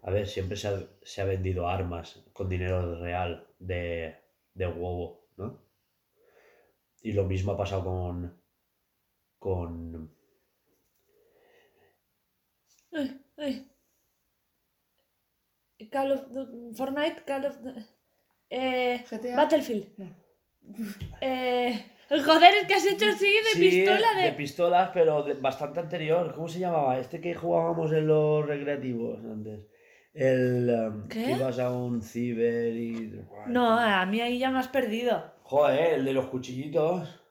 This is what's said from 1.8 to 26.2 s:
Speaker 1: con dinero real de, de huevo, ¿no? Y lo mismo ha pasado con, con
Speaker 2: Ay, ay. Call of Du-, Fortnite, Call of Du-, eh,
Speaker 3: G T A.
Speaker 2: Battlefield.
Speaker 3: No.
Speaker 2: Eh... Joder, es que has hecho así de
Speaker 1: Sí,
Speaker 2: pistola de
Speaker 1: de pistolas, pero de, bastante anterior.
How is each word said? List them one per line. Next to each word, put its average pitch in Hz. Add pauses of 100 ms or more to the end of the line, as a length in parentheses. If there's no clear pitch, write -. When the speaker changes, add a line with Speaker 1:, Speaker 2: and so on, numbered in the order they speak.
Speaker 1:
con 95
dinero 90
real 87 (120)
de, 85 (360)
de 92
huevo, 87 (120)
¿no? 104 (1400)
Y 107
lo 101
mismo 95
ha -
pasado 95
con, 90 (1000)
con 82 (2750)
Speaker 2:
Ay, 294 (180)
ay. 294 (2250)
Call 277
of 269 (100)
Du-, 240
Fortnite, 277
Call 277
of 277
Du-, 262 (760)
eh, 254
Speaker 3:
G 226
T 247
A. 247
Speaker 2:
Battlefield. 294 (100)
Speaker 3:
No. 190 (1120)
Speaker 2:
Eh... 247 (180)
Joder, 320
es 403
que -
has 339
hecho 403
así 403
de 440
Speaker 1:
Sí, 339 (100)
Speaker 2:
pistola 392
de 185
Speaker 1:
de 170
pistolas, 175
pero 156
de, 143
bastante 135
anterior. 160